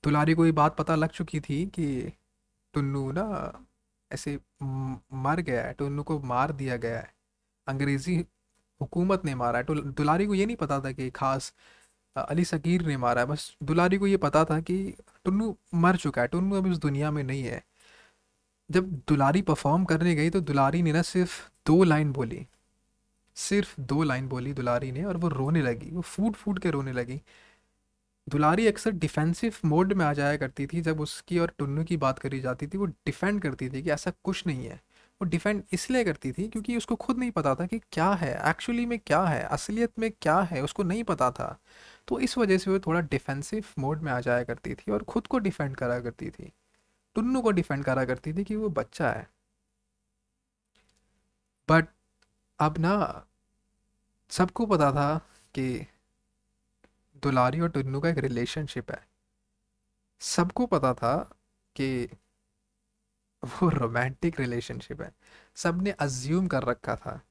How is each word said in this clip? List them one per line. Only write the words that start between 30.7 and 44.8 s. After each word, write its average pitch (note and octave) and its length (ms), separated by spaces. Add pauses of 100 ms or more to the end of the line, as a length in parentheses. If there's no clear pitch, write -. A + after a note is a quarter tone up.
जब D#3+ 200
उसकी - 380
और E3+ 200
टुन्नू C#3+ 260
की E3+ 120
बात C3+ 220
करी C3+ 220
जाती B2+ 260
थी, F#3+ 120
वो G3+ 80
डिफेंड F#3 560
करती C3 280
थी C3+ 120
कि E3+ 80
ऐसा D3 220 (120)
कुछ F#3 220
नहीं B2+ 200
है। - 100 (460)
वो - 20
डिफेंड F#3+ 480
इसलिए B3 320
करती D3 280
थी G3+ 160
क्योंकि A3+ 280
उसको A#3 200
खुद B3 220
नहीं B3 120
पता C#3+ 240
था E3+ 120
कि A3+ 120
क्या F3 340
है, E3+ 300
actually A#3 440
में A#3 120
क्या - 240
है, D#3 200
असलियत A3+ 560
में A3+ 140 (100)
क्या E3 180
है, E3+ 220
उसको - 200
नहीं F#3 220
पता C3 260
था। - 300 (480)
तो - 120
इस C4 180
वजह F#3+ 200
से F#3+ 120
वो F#3+ 80
थोड़ा E3+ 220
डिफेंसिव C#3+ 640 (140)
मोड C#3+ 240
में D3 100
आ B2 80
जाया A#2+ 240
करती A#2 300
थी - 180